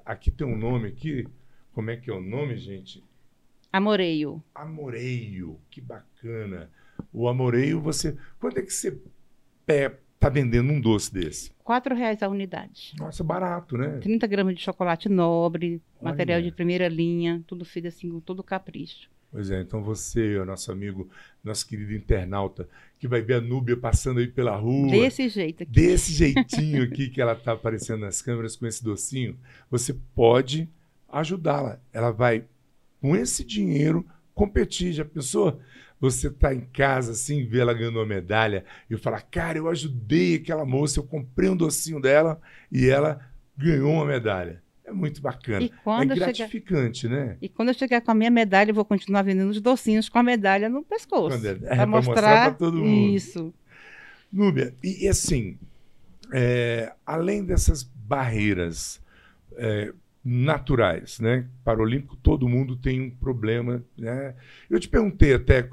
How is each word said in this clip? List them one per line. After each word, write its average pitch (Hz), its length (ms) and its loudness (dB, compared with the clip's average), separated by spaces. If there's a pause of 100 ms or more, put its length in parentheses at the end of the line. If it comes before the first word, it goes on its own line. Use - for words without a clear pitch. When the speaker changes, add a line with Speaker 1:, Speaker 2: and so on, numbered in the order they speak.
Speaker 1:
Aqui - 240 -4
tem - 160 -2
um 120 120 -4
nome 113 320 -2
aqui, 139 360 -8 (460)
como 110 180 -8
é 117 60 -8
que 120 140 -14
é 107 40 -8
o 92 60 -8
nome, 113 380 -6
gente? 98 440 -16 (720)
Speaker 2:
Amoreio. 180 720 0 (100)
Speaker 1:
Amoreio, 120 1040 -10 (120)
que - 100 -20
bacana. 110 920 -14 (440)
O 117 140 -2
Amoreio, 127 520 2
você, 151 380 -4 (220)
quanto 247 200 -4
é - 20 -2
que - 120 -10
você - 240 -6 (680)
pe-, 143 260 2 (280)
tá 147 100 6
vendendo 127 420 2
um 147 100 0
doce 110 320 2
desse? 87 380 -6 (120)
Speaker 2:
Quatro 247 320 -2
reais 226 260 -2
a 202 60 0
unidade. 196 720 -8
Speaker 1:
Nossa, 156 240 -8
barato, 175 540 -4
né? 143 220 -4
Speaker 2:
Trinta 220 280 0
gramas 196 280 0
de - 60 -12
chocolate 175 460 -2
nobre, 170 760 2 (200)
material 170 380 -2
Speaker 1:
Olha. 175 100 -2
Speaker 2:
de - 60 -4
primeira 180 320 0
linha, 170 600 0
tudo 175 160 -12
feito 170 240 -10
assim 170 220 -10
com 170 100 -8
todo 185 240 -10
capricho. - 680 -12 (220)
Speaker 1:
Pois 101 180 -8
é, 95 120 -2
então 107 200 -8
você, 107 580 -2
o 92 60 -4
nosso 95 280 -10
amigo, 95 360 -10 (320)
nosso 104 240 -8
querido 104 300 -10
internauta, 95 720 -4 (320)
que 131 80 -8
vai 120 140 0
ver 117 140 0
a 117 60 2
Núbia 120 360 -2
passando 123 420 0
aí 123 80 0
pela 120 300 -2
rua, 135 340 0
Speaker 2:
Desse 247 380 4
jeito 175 340 -6
aqui. 147 80 -12
Speaker 1:
desse 170 400 4
jeitinho 151 720 2
aqui 131 260 -4
que 135 120 -4
ela 117 120 2
tá 117 200 -4
aparecendo 110 480 -4
nas 98 200 -6
câmeras 117 360 -6
com 117 100 -6
esse 113 160 -8
docinho, 110 560 -6 (300)
você 127 240 -2 (200)
pode 131 560 4 (400)
ajudá-la. 151 680 -2 (140)
Ela 117 180 -2
vai, 117 320 0 (560)
com 139 160 2
esse 240 300 -4
dinheiro, 175 600 0 (300)
competir. 180 560 0
Já 151 140 -6
pensou? 165 560 -2 (400)
Você 131 280 0
tá 139 240 2
em 123 80 -4
casa, 131 520 0
assim, 147 320 -4
vê 113 140 0
ela 120 140 4
ganhando 113 260 -2
uma 110 60 -2
medalha 101 600 0 (240)
e 113 80 -2
falar, 110 240 -4
"Cara, 165 360 -4
eu 160 120 -2
ajudei 156 640 0
aquela 156 300 -4
moça, 139 340 0
eu 143 40 -2
comprei 151 440 -2
um 190 80 2
docinho 156 460 -2
dela 156 400 4 (300)
e 127 180 4
ela 143 320 2 (340)
ganhou 147 380 2
uma 156 120 2
medalha." 98 560 -2 (220)
É - 80 -18
muito 160 300 -6
bacana. 123 420 -2
Speaker 2:
E 233 60 -2
quando 240 400 0
Speaker 1:
É 269 40 0
Speaker 2:
eu 269 40 0
chegar 277 160 0
Speaker 1:
gratificante, 185 760 -4
né? 127 320 -4
Speaker 2:
E - 80 -10
quando 226 220 -2
eu 254 60 2
chegar 240 260 0
com 240 100 -2
a 220 40 4
minha 226 160 4
medalha, 220 400 6
eu 208 40 -2
vou 214 80 2
continuar 202 380 2
vendendo 196 300 2
os 208 100 -4
docinhos 220 480 2
com - 80 0
a 240 60 6
medalha 208 440 4
no 262 160 -4
pescoço. 233 540 -2
Speaker 1:
Quando 107 80 -4
é, 101 100 -2
Speaker 2:
Pra - 160 -8
Speaker 1:
é, 127 40 2
pra 123 100 4
mostrar 165 300 2
Speaker 2:
mostrar 220 340 6
Speaker 1:
pra 156 80 0
todo 170 260 0
mundo. 208 320 6
Speaker 2:
Isso. 165 380 -6 (800)
Speaker 1:
Núbia, 147 400 2 (100)
e, 190 220 -2
e - 20 4
assim, 127 500 0 (760)
é, 120 580 2 (140)
além 180 400 -2
dessas 160 380 2
barreiras, 107 1160 -2 (560)
é, 107 380 -2 (320)
naturais, 123 920 2
né? 123 280 2 (160)
Paralímpico, 113 540 0
todo 131 320 2
mundo 127 260 0
tem 127 260 -2
um 131 100 -6
problema, 120 720 -2 (140)
né? 127 380 -8 (340)
Eu 175 100 2
te - 100 -6
perguntei 180 440 6
até 127 400 4